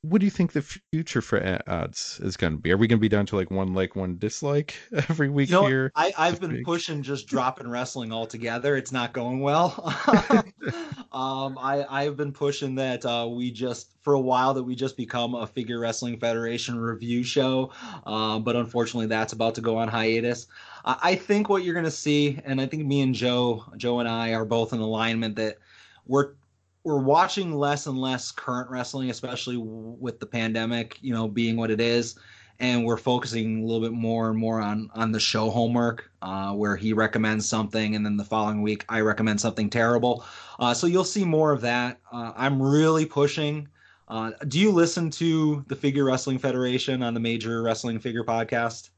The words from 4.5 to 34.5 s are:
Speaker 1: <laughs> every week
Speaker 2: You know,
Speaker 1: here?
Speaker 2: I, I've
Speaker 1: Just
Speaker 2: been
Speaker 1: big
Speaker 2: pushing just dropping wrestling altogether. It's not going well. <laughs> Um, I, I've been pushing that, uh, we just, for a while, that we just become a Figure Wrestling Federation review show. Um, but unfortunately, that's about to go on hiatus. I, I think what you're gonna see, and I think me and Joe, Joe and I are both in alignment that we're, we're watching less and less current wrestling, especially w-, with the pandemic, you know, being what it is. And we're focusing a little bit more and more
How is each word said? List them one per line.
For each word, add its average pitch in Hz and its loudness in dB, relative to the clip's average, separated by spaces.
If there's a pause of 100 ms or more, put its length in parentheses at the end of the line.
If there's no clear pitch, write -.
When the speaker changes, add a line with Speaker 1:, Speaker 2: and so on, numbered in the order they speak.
Speaker 1:
<laughs> - -14 (160)
every 151 2
week 143 2
Speaker 2:
You 175 4
know, 196 8
Speaker 1:
here? 131 2
Speaker 2:
I, 156 2
I've 170 4
Speaker 1:
Just 170 -4
Speaker 2:
been 170 -4
Speaker 1:
big 123 -4
Speaker 2:
pushing 165 -4
just 135 -6
dropping 127 -2
wrestling 120 -6
altogether. 117 -2
It's 131 -4
not 120 -2
going 127 -2
well. 156 2 (140)
<laughs> 214 6 (680)
Um, 135 -4
I, 139 0
I've 143 -2
been 143 -4
pushing 143 -2
that, 131 -2
uh, 120 0
we 123 -4
just, 120 -6 (100)
for 143 4
a 135 4
while, 127 4
that 131 -2
we 127 -4
just 131 -4
become 120 -2
a 113 -4
Figure 117 -6
Wrestling 117 -4
Federation 117 -2
review 117 -2
show. 131 2 (340)
Um, 110 -2
but 117 0
unfortunately, 117 -2
that's 110 -2
about 113 0
to 120 -6
go 113 0
on 113 0
hiatus. 113 0 (360)
I, - 0
I 180 4
think 208 0
what 196 2
you're 175 -2
gonna 165 0
see, 147 0
and 135 -2
I 135 0
think 156 -6
me 139 2
and 131 4
Joe, 120 0 (120)
Joe 120 0
and 117 0
I 113 -2
are 113 0
both 117 0
in 117 -2
alignment 110 0
that 110 -4 (480)
we're, 139 2 (500)
we're 147 0
watching 170 4
less 143 0
and 135 -4
less 131 -4
current 123 -6
wrestling, 127 -6
especially 123 -6
w-, 113 -10
with 123 -8
the 107 -12
pandemic, 113 -2
you 127 -4
know, 113 0
being 113 0
what 113 0
it 110 0
is. 117 2 (420)
And 123 2
we're 117 2
focusing 113 -2
a - -2
little 113 0
bit 113 -2
more 113 0
and 110 0
more 113 0